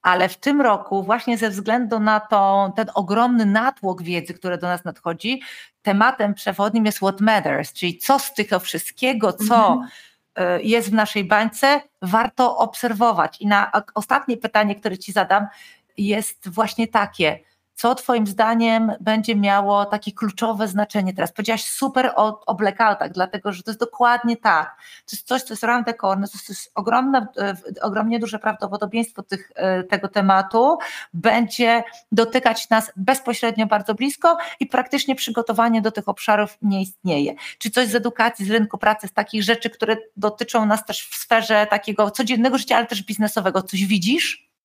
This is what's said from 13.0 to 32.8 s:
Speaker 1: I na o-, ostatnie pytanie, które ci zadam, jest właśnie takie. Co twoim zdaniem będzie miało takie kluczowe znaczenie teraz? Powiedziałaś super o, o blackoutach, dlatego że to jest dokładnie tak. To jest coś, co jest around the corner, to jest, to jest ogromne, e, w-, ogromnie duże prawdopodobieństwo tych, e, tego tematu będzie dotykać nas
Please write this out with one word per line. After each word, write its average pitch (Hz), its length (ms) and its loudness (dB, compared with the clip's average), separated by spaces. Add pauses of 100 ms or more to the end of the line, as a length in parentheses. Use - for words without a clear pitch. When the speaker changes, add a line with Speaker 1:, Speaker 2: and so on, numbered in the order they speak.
Speaker 1:
I 202 60 -2
na 202 240 2
o-, 208 100 0 (140)
ostatnie 233 420 -2
pytanie, 214 380 0
które 190 220 -6
ci 196 140 -14
zadam, 202 360 2 (500)
jest 208 520 -4
właśnie 220 380 -2
takie. 208 520 0 (360)
Co 247 200 0
twoim 233 320 0
zdaniem 226 640 2 (100)
będzie 220 340 0
miało 202 500 2
takie 208 260 -6
kluczowe 214 560 -4
znaczenie 190 460 -2
teraz? 170 200 -2
Powiedziałaś 220 300 -4
super 254 520 -2
o, 214 300 0
o 214 100 -2
blackoutach, 202 560 0
dlatego 190 400 -4
że 180 120 -12
to 226 80 -10
jest 214 80 -10
dokładnie 240 580 2
tak. 165 380 2 (300)
To - 100 -14
jest - 120 -14
coś, 262 160 -2
co 214 100 -10
jest - 100 -8
around 240 220 0
the 233 80 -4
corner, 196 360 -2
to - 80 -18
jest, - 100 -18
to 202 60 -12
jest - 220 -14
ogromne, 240 520 0 (100)
e, 196 180 -4
w-, - 60 -20 (200)
ogromnie 214 380 -2
duże 214 200 -6
prawdopodobieństwo 208 840 -4
tych, - 320 -10
e, 185 280 0
tego 196 240 -2
tematu 196 680 4 (360)
będzie 233 680 2 (280)
dotykać 226 580 2
nas 220 260 2